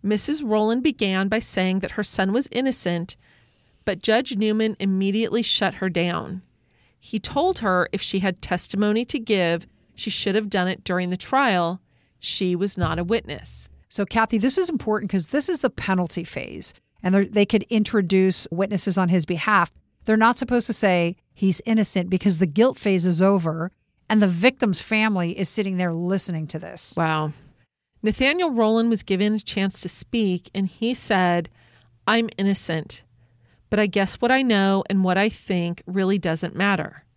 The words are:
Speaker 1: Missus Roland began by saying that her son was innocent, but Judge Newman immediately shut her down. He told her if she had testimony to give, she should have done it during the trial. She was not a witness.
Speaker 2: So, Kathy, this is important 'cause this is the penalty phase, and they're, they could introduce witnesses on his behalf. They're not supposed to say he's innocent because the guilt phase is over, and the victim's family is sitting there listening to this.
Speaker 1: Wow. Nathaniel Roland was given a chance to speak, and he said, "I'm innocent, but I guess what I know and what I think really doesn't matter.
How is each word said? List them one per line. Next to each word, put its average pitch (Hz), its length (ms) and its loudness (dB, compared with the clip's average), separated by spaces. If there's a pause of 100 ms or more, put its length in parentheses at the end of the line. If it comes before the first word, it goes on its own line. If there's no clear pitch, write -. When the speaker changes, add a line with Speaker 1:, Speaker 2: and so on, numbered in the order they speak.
Speaker 1:
Missus 214 400 -2
Roland 220 400 0
began 196 460 0
by 185 120 0
saying 185 400 0
that - 120 -6
her 208 120 -4
son 190 280 -2
was 254 220 0
innocent, 190 640 -2 (640)
but 196 180 -4
Judge 226 360 0
Newman 214 420 0
immediately 196 640 0
shut 190 340 0
her 190 140 -2
down. 175 520 -4 (600)
He - 180 -6
told 349 400 0
her 185 320 2
if 196 100 -4
she - 180 -2
had 185 220 -2
testimony 208 600 0
to 254 160 -6
give, 180 480 0 (260)
she - 160 -8
should 196 260 -2
have 214 140 0
done 185 200 0
it - 160 -8
during 180 240 -2
the 185 80 -2
trial. 185 640 0 (360)
She - 380 -2
was 196 220 -2
not 165 200 0
a 175 60 -2
witness. - 680 -4 (200)
Speaker 2:
So, 202 180 -4
Kathy, 226 320 2
this 254 180 2
is 359 120 0
important 214 420 -2
'cause 180 160 0
this - 200 -2
is 359 140 -2
the 226 80 2
penalty 180 540 -2
phase, - 500 -10 (300)
and 185 100 2
they're, 196 120 4
they 208 200 2
could 202 240 0
introduce 190 800 2
witnesses 190 480 -2
on 185 120 2
his 180 140 4
behalf. 175 480 2 (340)
They're 220 120 4
not 226 220 4
supposed 240 260 0
to 226 80 -4
say 180 420 2 (160)
he's - 320 0
innocent 202 460 0
because 180 300 2
the 185 80 2
guilt 220 320 2
phase 190 260 2
is 175 160 2
over, 175 500 2 (380)
and 214 100 4
the 208 80 6
victim's 196 540 2
family 208 560 0
is 196 100 -2
sitting 196 300 -2
there 180 160 0
listening 175 540 -2
to 160 120 -8
this. - 380 -10
Speaker 1:
Wow. 156 360 0 (680)
Nathaniel 277 480 2
Roland 226 400 2
was 220 140 0
given 208 320 0
a 214 40 -2
chance 196 420 -4
to - 60 -8
speak, 190 680 -2
and 196 120 -2
he 233 280 -4
said, 180 540 0 (580)
"I'm 226 280 2
innocent, 190 680 -2 (680)
but 208 100 2
I 214 60 4
guess 196 300 0
what 240 160 0
I 262 100 4
know 196 480 2
and 190 140 2
what 185 160 2
I 208 100 2
think 175 560 -4
really 190 320 0
doesn't 160 380 -4
matter. 190 500 -2 (120)